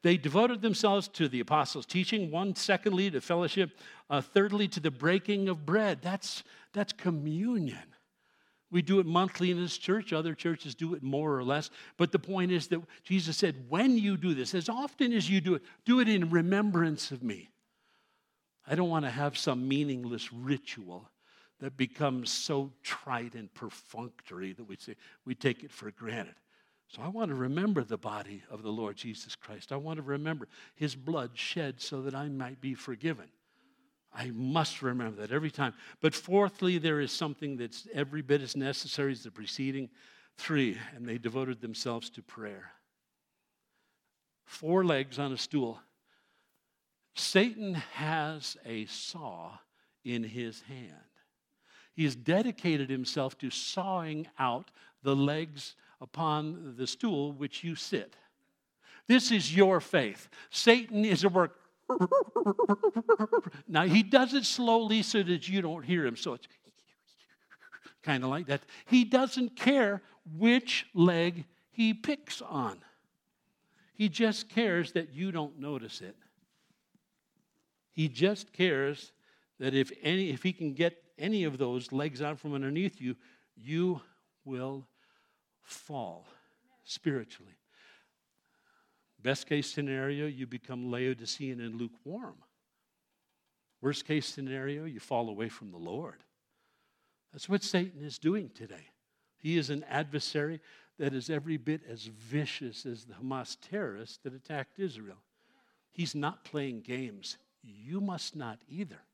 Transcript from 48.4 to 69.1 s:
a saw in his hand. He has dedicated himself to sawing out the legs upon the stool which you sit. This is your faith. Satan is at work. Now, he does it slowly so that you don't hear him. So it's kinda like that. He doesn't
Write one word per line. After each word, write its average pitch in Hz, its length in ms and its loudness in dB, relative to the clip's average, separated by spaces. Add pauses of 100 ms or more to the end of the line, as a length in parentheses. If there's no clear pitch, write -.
a 110 200 -6
saw 95 640 -12 (540)
in 120 180 -2
his 113 380 -8
hand. 123 320 -16 (1000)
He 160 120 2
has 131 100 2
dedicated 160 760 2
himself 131 500 -2
to 131 100 -6
sawing 165 800 -4 (100)
out 131 340 0 (320)
the 139 120 4
legs 147 600 -2 (240)
upon 151 800 -2
the 127 100 -2
stool 143 460 -2
which 139 280 -6
you 165 140 -4
sit. - 400 -4 (920)
This 240 240 6
is 160 220 2
your 190 280 8
faith. 123 480 0 (200)
Satan 226 540 6
is 185 220 4
at 185 80 6
work. 175 260 4 (2000)
Now, 165 160 4
he 190 180 8
does 254 320 6
it 254 120 0
slowly 226 560 2
so 208 200 2
that 175 280 0
you 190 120 2
don't 165 220 -4
hear 156 220 2
him. 117 100 0
So 127 200 -6
it's - 120 -18 (1600)
kinda 131 240 2
like 147 180 -2
that. 139 160 0 (240)
He 247 180 8
doesn't 247 540 2